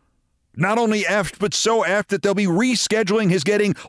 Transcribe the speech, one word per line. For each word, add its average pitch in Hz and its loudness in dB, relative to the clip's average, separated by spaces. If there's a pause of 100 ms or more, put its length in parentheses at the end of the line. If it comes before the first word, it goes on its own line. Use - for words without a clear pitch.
(560)
Not 202 0
only 214 0
effed, 180 -2
but 202 -2
so 220 0
effed 196 0
that 196 -2
they'll 202 2
be 202 0
rescheduling 214 0
his 175 0
getting 208 0 (120)